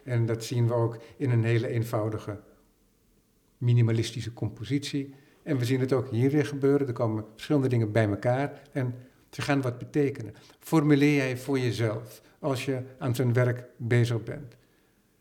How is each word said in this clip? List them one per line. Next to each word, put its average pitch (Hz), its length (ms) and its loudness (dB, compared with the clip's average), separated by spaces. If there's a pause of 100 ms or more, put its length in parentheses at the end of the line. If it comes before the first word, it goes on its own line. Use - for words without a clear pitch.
en 117 220 0
dat 113 180 -2
zien 120 220 0
we 113 80 2
ook 117 240 0 (180)
in 135 140 -2
een 113 140 4
hele 117 240 2
eenvoudige 110 720 -4 (1160)
minimalistische 113 760 2
compositie. 135 840 -6 (280)
En 147 160 -2
we 120 60 -2
zien 127 160 0
het 127 120 0
ook 127 180 0
hier 120 200 2
weer 147 160 2
gebeuren. 139 400 2
Er 123 60 -4
komen 110 400 -2
verschillende 139 360 0
dingen 113 240 0
bij 110 160 2
elkaar 127 540 -2 (100)
en 123 220 -4 (360)
ze - 120 -10
gaan 139 180 0
wat 123 180 -4
betekenen. 107 560 -2 (240)
Formuleer 147 580 4
jij 131 200 0
voor 135 220 -2
jezelf, 117 640 -2 (160)
als 135 260 -4
je 127 180 -2 (160)
aan 127 160 -2
zijn 123 180 2
werk 120 320 2 (120)
bezig 120 460 2
bent, 117 340 -12 (640)